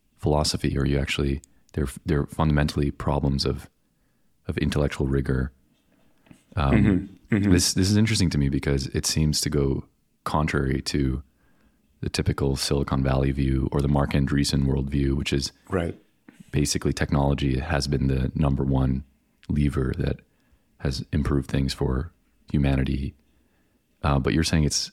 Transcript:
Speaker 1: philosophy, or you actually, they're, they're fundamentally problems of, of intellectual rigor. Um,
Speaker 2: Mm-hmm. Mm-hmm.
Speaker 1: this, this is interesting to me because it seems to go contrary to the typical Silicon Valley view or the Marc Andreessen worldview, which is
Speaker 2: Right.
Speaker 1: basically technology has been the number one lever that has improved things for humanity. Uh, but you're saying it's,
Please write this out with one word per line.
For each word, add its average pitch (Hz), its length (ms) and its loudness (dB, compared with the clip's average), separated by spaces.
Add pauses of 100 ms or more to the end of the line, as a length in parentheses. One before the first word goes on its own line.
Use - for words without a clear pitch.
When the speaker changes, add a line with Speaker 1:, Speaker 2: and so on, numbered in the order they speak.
(200)
Speaker 1:
philosophy, 73 580 0
or 67 80 0
you 69 140 2
actually, 69 420 -2 (320)
they're, 73 140 -2 (180)
they're 71 220 0
fundamentally 73 640 0
problems 69 520 -2
of, 65 240 -4 (800)
of - 120 -6
intellectual 73 480 -2
rigor. 65 440 -2 (1040)
Um, 69 200 2
Speaker 2:
Mm-hmm. - 600 2
Mm-hmm. 98 140 4
Speaker 1:
this, 87 220 4
this 95 160 2
is 104 80 4
interesting 107 320 2
to 71 80 -2
me 69 120 2
because 69 380 0
it - 200 -4
seems 76 340 0
to - 80 -2
go 69 360 0 (400)
contrary 71 580 0
to 67 400 -2 (760)
the - 80 -6
typical 69 460 0
Silicon 69 480 -2
Valley 67 280 2
view 67 400 0
or 71 100 0
the 69 60 0
Marc 71 260 2
Andreessen 69 520 0
worldview, 69 500 0
which 71 180 -4
is 69 180 -2 (180)
Speaker 2:
Right. 87 260 -4 (560)
Speaker 1:
basically 73 420 0
technology 69 640 0
has 69 280 -2
been 67 200 0
the 65 280 0
number 69 280 2
one 65 400 0 (460)
lever 71 480 0
that 69 220 -2 (600)
has 64 320 -4
improved 69 380 0
things 67 240 -2
for 69 380 -2 (400)
humanity. 67 640 0 (880)
Uh, 69 160 2
but 65 160 0
you're 80 80 2
saying 80 200 2
it's, - 300 -2